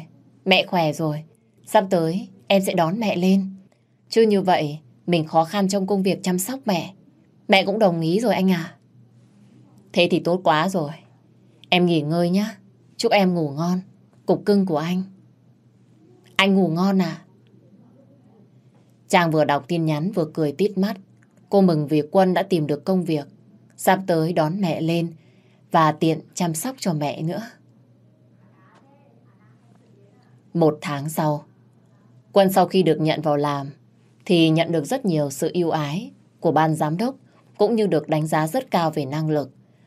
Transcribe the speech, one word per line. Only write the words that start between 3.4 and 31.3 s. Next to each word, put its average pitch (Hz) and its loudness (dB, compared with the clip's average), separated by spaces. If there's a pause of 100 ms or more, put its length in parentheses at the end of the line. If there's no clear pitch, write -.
Chứ 226 2
như 208 4
vậy, 156 0 (280)
mình 165 0
khó 165 2
khăn 190 -2
trong 196 -2
công 196 0
việc 185 -2
chăm 180 -2
sóc 262 -8
mẹ. 180 -4 (540)
Mẹ 190 4
cũng 202 -2
đồng 175 2
ý 165 0
rồi 226 0
anh 185 2
à." 190 -4 (1200)
"Thế 175 4
thì 165 2
tốt 175 -2
quá 160 2
rồi. 160 -4 (800)
Em 180 4
nghỉ 170 2
ngơi 170 0
nhá. 208 -2 (400)
Chúc 226 -2
em 196 4
ngủ 160 -2
ngon. 170 -2 (460)
Cục - 0
cưng 202 4
của 165 -2
anh." 180 -2 (1300)
"Anh 196 2
ngủ 190 4
ngon 190 0
à?" 160 -4 (1900)
Trang 175 2
vừa 156 2
đọc 143 0
tin 165 -2
nhắn 156 -2
vừa 180 -2
cười 151 -2
tít 190 -2
mắt. 202 -2 (520)
Cô 196 4
mừng 156 2
vì 151 0 (100)
Quân 190 2
đã 170 0
tìm 165 0
được 147 -4
công 190 0
việc, 151 -4 (500)
sắp 190 2
tới 165 0
đón 165 0
mẹ 156 -2
lên 165 -2 (580)
và 160 4
tiện 160 -2 (140)
chăm 170 -4
sóc 160 -8
cho 185 -2
mẹ 147 -4
nữa. 165 -6 (3000)
Một 156 2
tháng 147 -6
sau, 151 -2 (880)